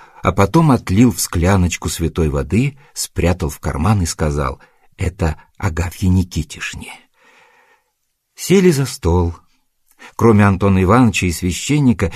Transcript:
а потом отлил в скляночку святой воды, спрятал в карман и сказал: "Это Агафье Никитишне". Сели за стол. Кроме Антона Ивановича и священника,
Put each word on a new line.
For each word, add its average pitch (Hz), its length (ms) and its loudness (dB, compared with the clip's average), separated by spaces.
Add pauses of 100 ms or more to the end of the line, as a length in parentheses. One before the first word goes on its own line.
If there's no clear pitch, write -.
(220)
а 98 100 0
потом 101 380 2
отлил 113 420 2
в - 80 -6
скляночку 90 680 0
святой 80 420 -2
воды, 85 480 -2 (160)
спрятал 87 540 -4
в - 120 -12
карман 90 420 -2
и 85 40 -2
сказал: 71 540 -4 (360)
"Это 82 440 -4 (160)
Агафье 87 520 -4
Никитишне". - 840 -4 (1400)
Сели 185 360 2
за 139 160 0
стол. 87 480 -2 (800)
Кроме 110 300 4
Антона 98 380 2
Ивановича 104 440 2
и 87 60 0
священника, 107 840 0